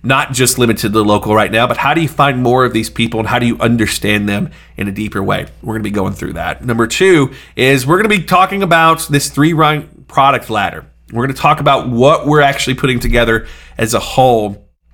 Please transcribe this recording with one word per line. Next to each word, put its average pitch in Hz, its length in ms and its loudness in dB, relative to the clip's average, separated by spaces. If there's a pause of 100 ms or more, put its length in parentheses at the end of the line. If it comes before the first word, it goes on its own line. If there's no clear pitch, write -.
not 135 300 -2
just 127 260 0
limited 113 360 0
to 110 100 2
local 104 320 2
right 104 160 2
now, 113 160 2
but 120 80 -4
how 143 180 0
do 165 80 0
you 156 60 0
find 139 340 0
more 123 220 2
of 120 80 0
these 113 180 -2
people 113 300 -4
and 110 80 -4
how 123 100 0
do 120 80 0
you 117 120 0
understand 104 720 0
them 101 200 -4 (280)
in 101 100 -6
a 98 40 -6
deeper 104 300 -6
way? 98 240 -4 (160)
We're 110 120 -8
gonna 110 100 -6
be 107 60 -6
going 101 240 -4
through - 200 -10
that. 82 300 -8
Number 117 240 0
two 170 440 2 (240)
is 131 300 2
we're 165 120 4
gonna 214 120 0
be 202 140 0
talking 190 400 0
about 165 460 2
this 143 200 0
three-rung 151 760 0
product 135 420 0
ladder. 101 360 -4 (260)
We're 117 120 -4
gonna 135 100 -4
talk 151 260 0
about 139 300 0
what 131 380 2
we're 151 140 4
actually 135 340 0
putting 127 240 -2
together 117 480 0 (300)
as 110 160 -2
a 110 60 0
whole 113 680 0 (280)